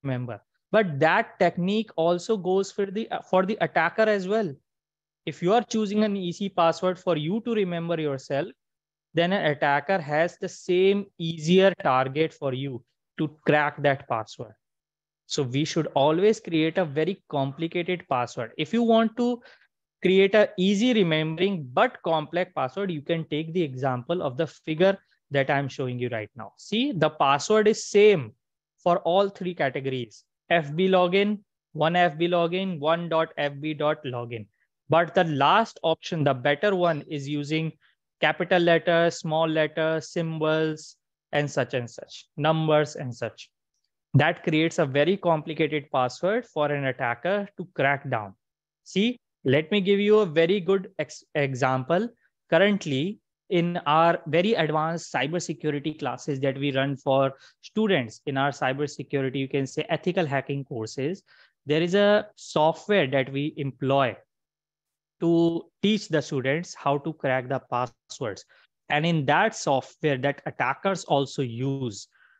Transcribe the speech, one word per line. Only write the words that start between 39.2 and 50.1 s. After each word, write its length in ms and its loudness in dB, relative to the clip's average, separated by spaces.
letters, 600 -2
symbols, 840 -2
and 200 0
such 240 -2
and 120 -4
such, 380 -18
numbers 600 2
and 180 -10
such. 380 -12
That 260 2
creates 380 0
a 80 0
very 280 2
complicated 760 -2
password 560 -2
for 240 -2
an 140 -2
attacker 640 -2
to 180 -10
crack 340 0
down. 240 -4
See, 360 -2
let 240 2
me 100 0
give 200 2
you 200 4